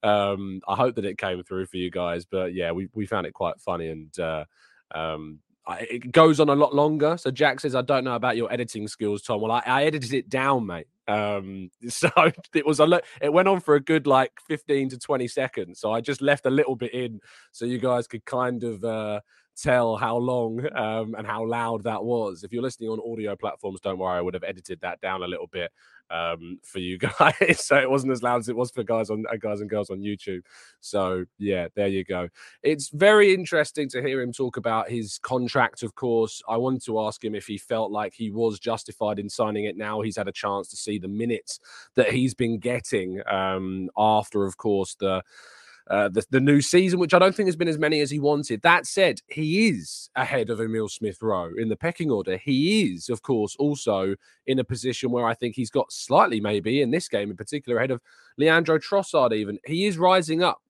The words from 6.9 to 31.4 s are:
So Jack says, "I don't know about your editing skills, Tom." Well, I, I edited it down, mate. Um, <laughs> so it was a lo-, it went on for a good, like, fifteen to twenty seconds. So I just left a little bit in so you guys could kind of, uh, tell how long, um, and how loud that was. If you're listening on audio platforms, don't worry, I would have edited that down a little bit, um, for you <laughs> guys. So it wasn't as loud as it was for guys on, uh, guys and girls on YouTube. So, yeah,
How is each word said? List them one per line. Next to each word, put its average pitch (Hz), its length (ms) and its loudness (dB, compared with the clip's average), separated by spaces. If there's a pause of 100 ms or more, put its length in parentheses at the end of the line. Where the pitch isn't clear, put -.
So 151 140 -4
Jack 135 300 2
says, 135 140 -4
"I 127 80 2
don't 131 220 2
know 127 100 -2
about 117 220 0
your 117 160 -2
editing 113 360 -6
skills, 104 340 -4
Tom." 107 180 -2
Well, 110 120 0
I, 120 120 0
I 131 200 2
edited 147 280 -2
it - 160 -2
down, 131 380 0
mate. 87 200 -10 (200)
Um, 98 720 -4
<laughs> 117 100 -12
so - 220 0 (440)
it 147 120 0
was 147 140 2
a 151 60 8
lo-, 170 140 4 (200)
it 147 120 0
went 185 160 6
on 190 120 2
for 151 140 4
a 147 60 4
good, 147 260 0
like, 131 260 4 (140)
fifteen 139 440 -2
to 127 80 -12
twenty 127 300 -2
seconds. 95 520 -6
So 107 120 0
I 117 80 0
just 131 220 -4
left 139 240 2
a 131 40 4
little 135 260 2
bit 113 160 -8
in 120 280 -6 (320)
so - 120 -10
you 123 140 -2
guys 120 280 0
could 110 180 -12
kind 123 400 -2
of, 110 200 -6
uh, 107 360 -4 (360)
tell 120 400 2
how 117 200 -2
long, 123 500 -2 (100)
um, 110 380 -4
and 107 100 -10
how 110 220 -4
loud 117 380 -4
that 107 180 -4
was. 110 400 -4
If 101 100 -14
you're 117 80 -4
listening 120 280 -6
on 110 240 -6
audio 107 240 -6
platforms, 98 440 -8
don't 95 180 -4
worry, 92 200 0
I - 20 0
would 90 140 -4
have 90 80 -6
edited 90 380 -10
that 90 200 -8
down 95 220 -4
a 90 60 -6
little 90 180 -8
bit, 87 240 -8 (400)
um, 85 540 -6
for - 160 -10
you 90 180 -6
<laughs> 107 220 -4
guys. 160 440 4
So 143 120 4
it 131 120 4
wasn't 135 220 0
as 123 140 -2
loud 123 160 2
as 110 80 -8
it 120 80 -4
was 123 160 -2
for 120 100 -6
guys 110 280 0
on, 107 200 -4
uh, 117 60 -4
guys 104 240 -4
and 104 100 -8
girls 104 200 -2
on 95 100 -8
YouTube. 101 400 -6 (400)
So, 92 440 -2 (140)
yeah, 95 380 -2